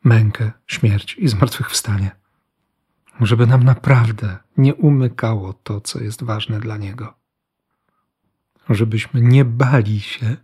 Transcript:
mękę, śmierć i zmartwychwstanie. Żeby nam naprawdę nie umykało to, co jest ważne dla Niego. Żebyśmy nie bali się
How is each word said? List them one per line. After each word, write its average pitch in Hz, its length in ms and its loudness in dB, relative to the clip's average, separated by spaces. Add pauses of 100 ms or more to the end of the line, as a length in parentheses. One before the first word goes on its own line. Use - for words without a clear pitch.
mękę, 110 480 2 (160)
śmierć - 520 -2
i 185 80 0
zmartwychwstanie. 101 840 -2 (1080)
Żeby 117 260 2
nam 127 160 4
naprawdę 117 720 2 (200)
nie 139 180 4
umykało 117 800 0
to, - 280 -10
co - 180 -12
jest 110 240 -10
ważne 107 360 -6
dla 107 180 -10
Niego. 104 360 -12 (1600)
Żebyśmy 110 520 0
nie 127 240 6
bali 117 540 0
się - 440 -6